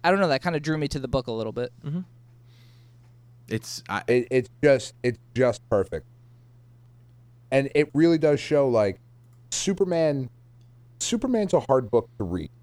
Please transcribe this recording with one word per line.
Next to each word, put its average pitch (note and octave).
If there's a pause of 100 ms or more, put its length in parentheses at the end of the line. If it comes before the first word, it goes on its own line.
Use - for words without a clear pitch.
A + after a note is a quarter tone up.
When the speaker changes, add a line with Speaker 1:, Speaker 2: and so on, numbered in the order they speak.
Speaker 1:
I E3+
don't G3
know, F3+
that C3+
kinda E3+
drew D#3
me D3+
to D3
the C3
book B2+
a A#2+
little A2
bit. A#2+ (120)
Speaker 2:
Mm-hmm. D#3 (1500)
It's, -
I G2+
Speaker 3:
It, B2
it's B2+ (120)
just, C#3
it's B2 (160)
just B2
perfect. F#2 (1400)
And C#3
it D3
really D#3+
does D3
show, C#3+
like, G#2+ (520)
Superman, E3 (680)
Superman's A3+
a D3+
hard C3
book A2+ (100)
to G#2+
read E2+ (120)